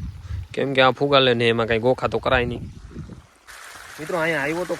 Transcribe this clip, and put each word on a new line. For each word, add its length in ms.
કેમ 240
કે 80
આ 160
ફુગાલે 400
ને 140
એમાં 140
કાંઈ 200
ગોખા 260
તો 40
કરાય 240
નહીં. 120
મિત્રો 220
અહીંયા 240
આવ્યો 260
તો 100